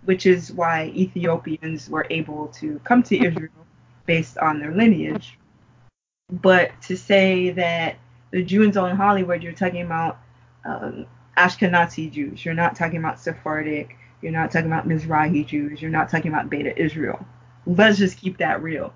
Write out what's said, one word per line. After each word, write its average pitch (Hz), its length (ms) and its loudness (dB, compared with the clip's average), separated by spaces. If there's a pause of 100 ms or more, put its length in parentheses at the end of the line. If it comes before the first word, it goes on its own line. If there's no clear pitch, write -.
which 185 220 2
is 175 260 4
why 165 420 -2
Ethiopians 165 920 -2
were 156 220 -2
able 151 380 -6 (120)
to 151 240 -8
come 247 200 4
to - 120 0 (120)
Israel 160 360 -8 (420)
based 165 320 0
on 156 220 0
their 151 120 -8
lineage. 170 680 2 (920)
But 180 400 4 (120)
to 185 140 -6
say 190 540 4
that 170 460 -2 (360)
the 185 100 0
Jews 202 340 4
own 185 200 0
Hollywood, 190 460 2
you're 170 100 -12
talking 175 300 -2
about, 160 360 -4 (460)
um, - 420 -10 (320)
Ashkenazi 175 720 2
Jews. 143 340 -8
You're 165 100 -4
not 170 220 0
talking 165 220 -4
about 156 200 -6
Sephardic. 156 760 -6 (240)
You're 165 120 -6
not 160 180 -2
talking 160 200 -2
about 160 180 -4
Mizrahi 156 580 0
Jews. 147 340 -6
You're 160 100 -8
not 160 200 -2
talking 160 220 -2
about - 180 -4
Beta 143 280 -4
Israel. 151 460 -4 (420)
Let's 202 320 6
just 185 200 2
keep 185 200 -6
that 156 240 -2
real. 156 340 -6